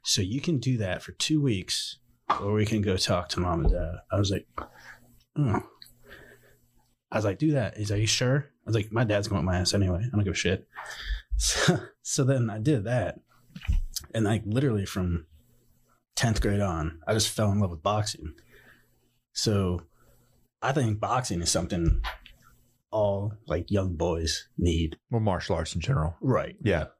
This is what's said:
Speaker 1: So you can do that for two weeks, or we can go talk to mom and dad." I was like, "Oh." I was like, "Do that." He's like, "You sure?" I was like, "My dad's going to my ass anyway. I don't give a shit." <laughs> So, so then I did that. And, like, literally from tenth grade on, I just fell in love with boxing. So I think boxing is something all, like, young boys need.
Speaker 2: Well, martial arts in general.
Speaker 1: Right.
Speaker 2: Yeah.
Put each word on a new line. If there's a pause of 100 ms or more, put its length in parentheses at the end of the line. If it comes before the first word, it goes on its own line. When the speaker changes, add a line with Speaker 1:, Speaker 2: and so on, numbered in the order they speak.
Speaker 1:
So
you
can
do
that
for
two
weeks, (420)
or
we
can
go
talk
to
mom
and
dad." (140)
I
was
like, (920)
"Oh." (1500)
I
was
like,
"Do
that."
He's
like,
"You
sure?" (200)
I
was
like,
"My
dad's
going
to
my
ass
anyway.
I
don't
give
a
shit."
<laughs> (640)
So, (240)
so
then
I
did
that. (920)
And,
like,
literally
from (920)
tenth
grade
on,
I
just
fell
in
love
with
boxing. (1000)
So (800)
I
think
boxing
is
something (880)
all, (120)
like,
young
boys (100)
need. (140)
Speaker 2:
Well,
martial
arts
in
general.
Speaker 1:
Right.
Speaker 2:
Yeah. (140)